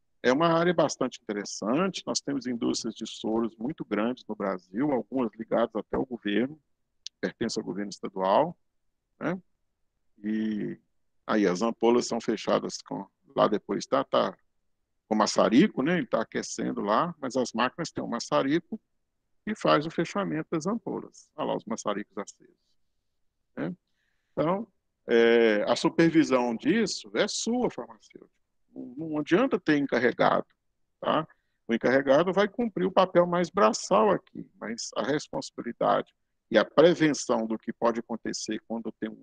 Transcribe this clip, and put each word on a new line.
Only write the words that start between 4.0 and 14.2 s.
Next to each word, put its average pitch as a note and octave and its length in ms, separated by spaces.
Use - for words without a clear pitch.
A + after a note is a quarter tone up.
no G#2+ 100
Brasil, G2+ 560
algumas B2 420
ligadas A2+ 420
até - 220
ao - 80
governo, A#2 520
pertencem A2 400
ao F#2+ 60
governo G2 240
estadual, G#2 680
né? E3+ 180
E G#2+ 560
aí A2 180
as F2+ 160
ampolas A#2 460
são A#2 140
fechadas G#2 600
com, G#2 240
lá G#2 140
depois G2 360
tá, C3+ 200
tá A#2 320